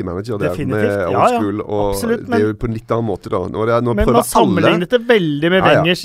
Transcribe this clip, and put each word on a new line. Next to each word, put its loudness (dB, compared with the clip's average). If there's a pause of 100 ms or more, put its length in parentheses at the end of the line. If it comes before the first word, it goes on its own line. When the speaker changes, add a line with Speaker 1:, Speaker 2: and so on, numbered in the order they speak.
Speaker 1:
manager -6
der, -2
Speaker 2:
Definitivt, -6
Speaker 1:
med 0
Speaker 2:
ja, 0
Speaker 1:
old 2
Speaker 2:
ja. 0
Speaker 1:
school, -4
og -2
Speaker 2:
Absolutt, -2
Speaker 1:
det -14
er -12
Speaker 2:
men 0
Speaker 1:
jo 0
på -6
en -4
litt -10
annen -2
måte -6
da. -2 (100)
Nå -4
er 0
det, 2
nå 0
Speaker 2:
Men 2
Speaker 1:
prøver 2
Speaker 2:
man 4
sammenlignet 2
Speaker 1:
alle -
Speaker 2:
det -2
veldig 2
med 4
Speaker 1:
Ja, 4
ja. 4
Speaker 2:
Wengers 0